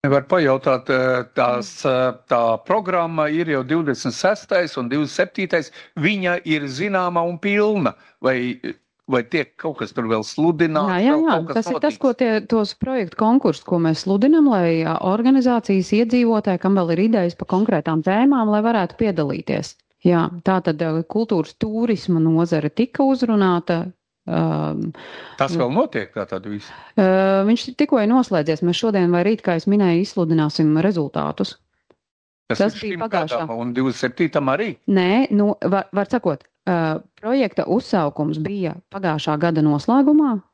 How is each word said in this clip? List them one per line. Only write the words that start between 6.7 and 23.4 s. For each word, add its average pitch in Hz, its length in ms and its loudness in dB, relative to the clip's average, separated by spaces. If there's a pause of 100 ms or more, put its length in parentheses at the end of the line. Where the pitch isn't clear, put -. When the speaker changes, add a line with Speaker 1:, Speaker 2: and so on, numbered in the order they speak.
Speaker 1:
un 175 120 -6
pilna, 202 560 0 (260)
vai, 123 400 -2 (480)
vai 123 140 0
tiek 139 340 -4
kaut 156 220 -10
kas 107 140 -8
tur 120 120 -6
vēl 110 180 0
sludināts, 156 720 0
Speaker 2:
Jā, 180 80 0
jā, 262 160 4
Speaker 1:
vēl 320 80 2
Speaker 2:
jā. 320 60 2
Speaker 1:
kaut 170 160 0
kas 160 80 -6
Speaker 2:
Tas 226 120 -2
ir 254 140 -4
tas, 294 140 0
Speaker 1:
notiks? - 40 -18
Speaker 2:
ko 262 140 0
tie, 226 340 0
tos 220 280 0
projektu 247 420 -6
konkursus, 226 480 2
ko 180 140 0
mēs 160 260 0
sludinam, 269 460 4
lai, 170 340 2
ā, 160 160 -2
organizācijas, 233 920 2
iedzīvotāji, 226 680 2
kam 190 140 2
vēl 170 180 2
ir 160 60 0 (100)
idejas 185 260 2
pa - 120 -10
konkrētām 165 580 0
tēmām, 226 460 2
lai 208 100 2
varētu 214 360 0
piedalīties. 175 800 -2 (300)
Jā, 170 240 4 (160)
tā 190 180 2
tad, 156 160 -2
ā, 160 260 -2
kultūras 208 520 -2
turisma 214 640 0
nozare 160 480 2
tika - 340 -2
uzrunāta, 196 840 0 (400)